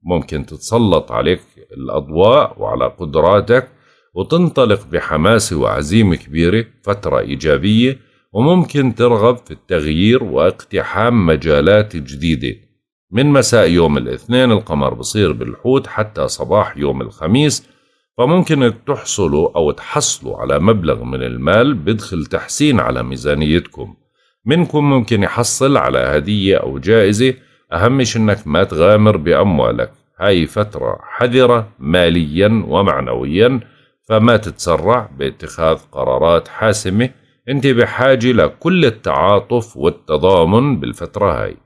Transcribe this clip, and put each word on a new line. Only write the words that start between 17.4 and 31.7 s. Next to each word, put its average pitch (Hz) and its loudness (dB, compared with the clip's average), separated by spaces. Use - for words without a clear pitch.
فممكن 139 2
تحصلوا 85 -2
أو 78 0
تحصلوا - -6
على 67 -2
مبلغ 80 0
من 64 -6
المال 82 0
بدخل 92 -6
تحسين 127 -2
على 62 -2
ميزانيتكم. 71 -4
منكم 147 2
ممكن 117 0
يحصل 123 0
على 65 0
هدية 85 0
أو 67 -4
جائزة. 107 2
أهم 120 2
شيء 110 -2
إنك 104 2
ما 80 2
تغامر 101 4
بأموالك. 73 0
هاي 90 2
فترة 65 -6
حذرة 120 2